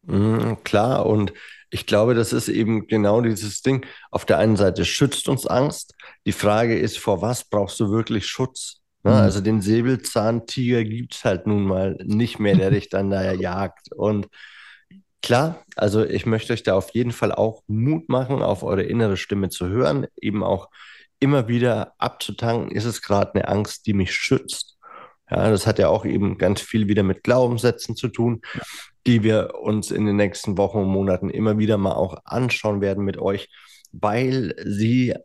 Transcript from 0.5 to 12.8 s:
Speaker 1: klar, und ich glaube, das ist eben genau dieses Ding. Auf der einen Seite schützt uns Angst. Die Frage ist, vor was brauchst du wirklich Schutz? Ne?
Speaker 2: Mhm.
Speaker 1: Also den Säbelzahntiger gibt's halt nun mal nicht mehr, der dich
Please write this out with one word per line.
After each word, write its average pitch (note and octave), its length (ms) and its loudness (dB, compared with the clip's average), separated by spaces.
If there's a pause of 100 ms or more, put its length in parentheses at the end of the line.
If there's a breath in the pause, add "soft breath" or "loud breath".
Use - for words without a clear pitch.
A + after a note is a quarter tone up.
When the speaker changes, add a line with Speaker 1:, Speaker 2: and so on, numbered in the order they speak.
Speaker 1:
klar, A#2 420 2
und G#2 260 2 (380 loud breath)
ich - 160 -8
glaube, A2 280 4
das A2+ 180 0
ist B2 160 -2
eben A2 380 0
genau G#2+ 340 4
dieses G#2 420 -2
Ding. C3 220 0 (260 loud breath)
Auf - 140 -4
der F2+ 140 2
einen G#2+ 180 4
Seite F2+ 280 2
schützt - 440 0
uns C3+ 180 -2
Angst. - 480 -2 (320 loud breath)
Die G#2 60 0
Frage G#2+ 460 2
ist, - 200 -2
vor G2 220 0
was A#2+ 240 -4
brauchst G2+ 360 -2
du G#2 100 2
wirklich A2 360 0
Schutz? - 540 -8 (240)
Ne? G2+ 60 4
Speaker 2:
Mhm. G#2+ 100 8
Speaker 1:
Also G2+ 200 4
den G#2+ 200 2
Säbelzahntiger A#2 1200 0
gibt's A#2 400 -8
halt G2 220 0
nun G#2 200 2
mal F#2+ 380 0
nicht A2+ 340 0
mehr, G2+ 180 4
der F#2+ 140 4
dich G2+ 180 0